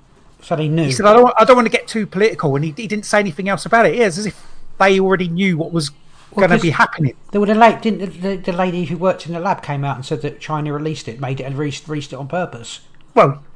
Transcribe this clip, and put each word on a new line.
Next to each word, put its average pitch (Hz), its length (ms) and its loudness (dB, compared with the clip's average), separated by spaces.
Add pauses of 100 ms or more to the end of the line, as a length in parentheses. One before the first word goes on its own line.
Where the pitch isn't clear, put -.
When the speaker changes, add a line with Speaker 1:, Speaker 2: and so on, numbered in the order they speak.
(420)
Speaker 1:
So - 120 -4
they 151 140 -2
knew. 160 160 2
Speaker 2:
He 135 80 0
said, 190 140 2
"I 214 80 10
don't, 247 220 8
I 220 80 6
don't 247 120 8
wanna 233 120 4
get - 200 -4
too 214 180 -4
political," 175 480 0
and 143 100 0
he, 160 120 -6
he 233 100 -8
didn't 208 200 -6
say 208 120 2
anything 196 300 -2
else 190 180 -4
about 226 200 4
it. 160 100 2
Yeah, 233 100 4
it's 170 120 -2
as 214 80 -4
if - 200 -10 (320)
they 196 220 6
already 190 280 2
knew 175 300 0
what 165 140 -6
was 156 180 -2 (420)
Speaker 1:
Well, 196 140 -2
Speaker 2:
gonna 175 80 4
Speaker 1:
'cause - 80 2
Speaker 2:
be 165 80 2
happening. 156 440 0 (180)
Speaker 1:
there 202 80 0
were 202 80 2
the 214 80 4
la-, 220 160 4
didn't 220 260 -4
the, 190 80 -8
the, 180 300 -8
the 185 160 -6
lady 180 320 -2
who 156 140 -6
worked 180 280 -2
in 160 60 -8
the 170 80 -6
lab 185 220 -4
came 139 220 -6
out 139 120 -4
and 131 100 -12
said 139 160 -6
that 143 180 -8
China 151 320 -6
released 156 360 -6
it, 117 100 -12
made 135 220 -6
it, 131 40 -8
and 135 140 -8
re-, 143 160 -4 (140)
released 151 240 -8
it 131 40 -12
on 135 120 -10
purpose. - 520 -8 (340)
Speaker 2:
Well, 151 280 2 (140)